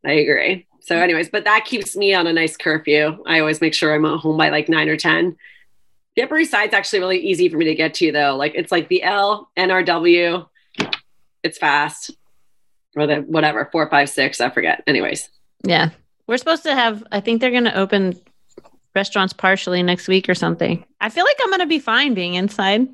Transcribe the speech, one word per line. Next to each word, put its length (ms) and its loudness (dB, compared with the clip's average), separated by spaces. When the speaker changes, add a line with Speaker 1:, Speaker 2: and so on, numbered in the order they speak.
Speaker 1:
I 80 0
agree. 520 0
So 160 -2
anyways, 320 0
but 140 -4
that 220 2
keeps 300 -8
me 180 2
on 120 2
a 80 0
nice 240 0
curfew. 680 0
I 120 2
always 220 0
make 140 2
sure 180 2
I'm 120 2
at 140 -2
home 180 -2
by, 120 2
like, 200 -2
nine 200 2
or 80 -2
ten. 400 0
The 80 2
Upper 160 -2
East 120 0
Side's 220 0
actually 260 0
really 200 0
easy 300 2
for 80 -2
me 80 2
to 100 0
get 200 0
to, 160 2
though. 240 2
Like, 200 -2
it's, 160 -4
like, 180 0
the 140 0
L, 520 0
N 140 0
R 140 2
W. 640 2
It's 160 -6
fast. 520 -2
Or 100 0
the 120 0
whatever, 540 -2
four 180 0
five 200 4
six, 320 -2
I 80 0
forget. 380 -2
Anyways. 420 -2
Speaker 2:
Yeah. 260 2
We're 120 -2
supposed 260 -2
to 100 -2
have, 380 -2
I 80 -2
think 200 -2
they're 120 0
gonna 240 0
open 440 0
restaurants 380 -2
partially 500 0
next 240 -2
week 200 2
or 60 0
something. 500 -2
I 100 -4
feel 140 -2
like 180 2
I'm 100 0
gonna 160 0
be 120 0
fine 360 0
being 180 -4
inside. 600 0